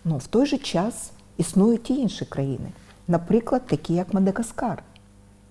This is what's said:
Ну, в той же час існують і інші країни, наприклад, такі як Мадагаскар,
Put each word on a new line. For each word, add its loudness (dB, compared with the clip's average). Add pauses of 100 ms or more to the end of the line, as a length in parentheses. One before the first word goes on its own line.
Ну, 2
в -8
той 4
же 0
час -4 (260)
існують 4
і 0
інші -2
країни, -6 (360)
наприклад, 2
такі -2
як 0
Мадагаскар, -2 (680)